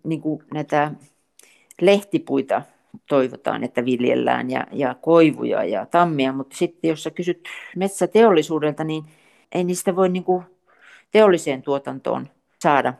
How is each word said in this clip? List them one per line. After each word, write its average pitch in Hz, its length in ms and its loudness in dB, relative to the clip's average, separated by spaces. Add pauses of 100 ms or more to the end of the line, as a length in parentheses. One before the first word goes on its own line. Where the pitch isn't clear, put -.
niinku, 156 400 -6 (100)
näitä 151 380 -2 (920)
lehtipuita 151 800 2 (480)
toivotaan, 131 540 0
että 120 220 -4
viljellään, 123 640 0
ja, 131 220 -6
ja 123 300 -4
koivuja 139 600 2
ja 95 220 -4
tammia, 151 480 0
mutta 135 240 -10
sitten 170 320 -4
jos 156 140 -4
sä 156 80 -8
kysyt 175 380 -6 (260)
metsäteollisuudelta, 170 1080 2
niin 156 200 -6 (480)
ei 180 120 -2
niistä 180 320 -2
voi, 185 140 2
niinku, 180 340 -2 (680)
teolliseen 180 500 4
tuotantoon 135 680 -6 (300)
saada 135 400 2